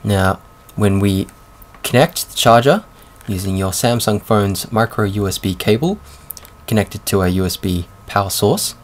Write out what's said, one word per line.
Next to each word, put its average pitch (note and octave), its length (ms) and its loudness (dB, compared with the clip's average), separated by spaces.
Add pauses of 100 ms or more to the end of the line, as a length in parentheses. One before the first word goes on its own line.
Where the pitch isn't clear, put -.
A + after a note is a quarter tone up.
Now, F#2+ 380 0 (380)
when G2 240 2
we G2 260 0 (560)
connect - 460 0
the - 80 -12
charger B2+ 480 4 (420)
using F#2+ 300 -4
your F#2+ 140 -2
Samsung A2+ 500 0
phone's G2+ 500 0
micro A2+ 320 0
U G2+ 240 -2
S F#2 100 -4
B F#2 160 -4
cable D3+ 460 0 (680)
connected - 400 -2
to G2 140 2
a F2+ 60 2
U F#2 180 0
S F2+ 120 -4
B F2+ 280 -4 (220)
power G2 220 -2
source - 540 0